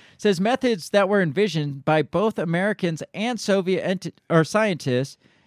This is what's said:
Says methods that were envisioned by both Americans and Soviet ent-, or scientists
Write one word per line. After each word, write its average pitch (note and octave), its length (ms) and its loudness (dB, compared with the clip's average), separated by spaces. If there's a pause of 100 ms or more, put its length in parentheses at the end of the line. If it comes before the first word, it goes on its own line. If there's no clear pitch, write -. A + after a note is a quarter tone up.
(180)
Says F#3+ 240 0
methods A#3 480 -2
that G3+ 180 4
were G3+ 140 2
envisioned D3+ 640 -2
by D#3 160 4
both G#3 380 -2
Americans F3 640 -2 (100)
and A3+ 260 -4
Soviet F#3+ 460 0
ent-, F3+ 340 -6 (120)
or E3 120 6
scientists D3+ 720 0 (300)